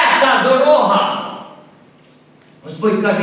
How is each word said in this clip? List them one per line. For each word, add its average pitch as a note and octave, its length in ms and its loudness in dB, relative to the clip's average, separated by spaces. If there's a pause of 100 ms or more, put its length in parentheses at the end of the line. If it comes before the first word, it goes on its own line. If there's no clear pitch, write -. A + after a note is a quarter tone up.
(200)
та - 240 2
дорога, - 880 0 (1300)
Господь G3+ 380 -2
каже: G#3 200 0